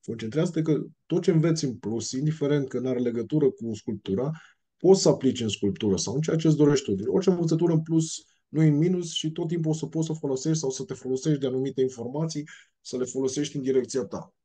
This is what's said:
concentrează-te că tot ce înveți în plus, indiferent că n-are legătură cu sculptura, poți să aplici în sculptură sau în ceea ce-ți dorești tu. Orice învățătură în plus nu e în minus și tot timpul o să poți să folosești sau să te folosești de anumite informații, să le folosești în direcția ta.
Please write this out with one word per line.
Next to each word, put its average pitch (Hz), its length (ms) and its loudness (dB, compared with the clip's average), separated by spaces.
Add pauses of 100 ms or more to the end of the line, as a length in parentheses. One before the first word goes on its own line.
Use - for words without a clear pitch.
concentrează-te 131 580 -2
că 156 200 0 (240)
tot 175 160 0
ce 185 80 2
înveți 160 340 4
în 120 120 -4
plus, 110 360 -6
indiferent 143 560 0
că 123 100 -6
n-are 123 200 -2
legătură 123 520 0
cu 113 240 -6
sculptura, 101 560 -4 (460)
poți 185 260 6
să 170 60 6
aplici 131 320 2
în 113 80 -2
sculptură 98 480 0
sau 101 180 -4
în 143 60 0
ceea 165 160 0
ce-ți 160 200 4
dorești 143 280 4
tu. 104 280 -2
Orice 190 180 4
învățătură 170 420 2
în 160 100 2
plus 160 420 0 (240)
nu 151 140 2
e 160 40 8
în 147 100 6
minus 175 360 2
și - 180 -4
tot 170 180 -4
timpul 160 220 -2
o 151 40 2
să 151 120 -6
poți 160 200 -2
să 160 60 -4
folosești 156 460 -2
sau 139 120 -2
să 131 140 -8
te 131 100 -10
folosești 131 460 -2
de 135 60 -2
anumite 131 340 -2
informații, 139 680 -4 (320)
să - 160 -12
le 123 80 -2
folosești 135 520 -4
în 139 60 -4
direcția 127 420 0
ta. - 300 -12 (100)